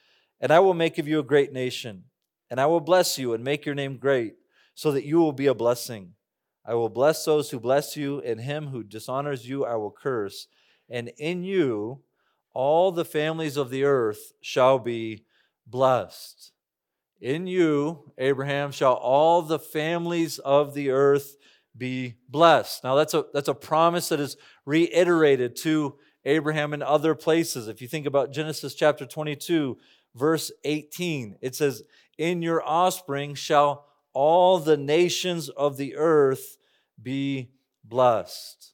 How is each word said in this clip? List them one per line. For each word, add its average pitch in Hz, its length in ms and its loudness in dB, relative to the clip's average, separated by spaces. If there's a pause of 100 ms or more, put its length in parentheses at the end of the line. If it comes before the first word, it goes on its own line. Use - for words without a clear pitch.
(400)
and 131 100 -2
I 160 100 8
will 190 120 6
make 165 260 0
of 151 80 -4
you 156 120 0
a 147 60 -2
great 143 280 2
nation, 123 520 -8 (440)
and 123 100 -6
I 139 80 2
will 165 140 2
bless 175 380 2
you 120 160 -2
and 113 100 -6
make 143 220 -4
your 143 80 -4
name 139 240 -6
great, 123 380 0 (380)
so - 180 -2
that 135 120 -2
you 151 140 0
will 156 160 2
be 135 120 -2
a 131 80 4
blessing. 113 600 -4 (500)
I 113 100 -6
will 117 140 0
bless 135 360 0
those 151 260 0
who 127 100 -10
bless 135 360 -2
you, 143 260 -8
and 113 180 -6
him 147 280 -8
who 127 140 -10
dishonors 127 640 -8
you 135 200 -4
I 117 100 -4
will 107 160 -6
curse. 110 560 -6 (400)
And 120 200 -10 (100)
in 175 260 -6
you 135 580 -2 (500)
all 156 380 2
the 170 140 -4
families 156 520 -4
of 131 140 -4
the 135 140 -2
earth 123 560 0
shall 135 380 4
be 113 480 -8 (400)
blessed.'" 123 880 -2 (680)
In 156 260 -4
you, 160 680 0
Abraham, 139 560 -2
shall 135 220 4
all 156 480 4
the 156 160 -4
families 165 800 -4
of 139 340 2
the 143 160 -4
earth 139 480 2 (400)
be 127 400 -8 (120)
blessed. 147 540 4
Now 131 140 0
that's 151 180 2
a, 151 180 0
that's 143 160 -4
a 139 60 -2
promise 165 540 0
that 156 100 0
is 139 180 -6 (280)
reiterated 156 920 2
to 156 400 -2 (280)
Abraham 147 500 -2
in 143 80 -8
other 147 320 2
places. 160 540 -2
If 107 120 -14
you 123 60 -12
think 147 200 -8
about 135 260 -2
Genesis 151 420 -8
chapter 151 320 0
twenty-two, 151 720 -4 (380)
verse 151 340 0 (140)
eighteen, 151 760 -6
it 131 140 -8
says, 143 300 -2 (340)
"In 170 240 -2
your 165 240 0
offspring 147 720 -2
shall 143 500 0 (260)
all 180 460 6
the 156 180 4
nations 165 760 0
of 139 260 -2
the 135 180 -8
earth 147 640 2 (440)
be 135 500 -6 (340)
blessed." 117 880 0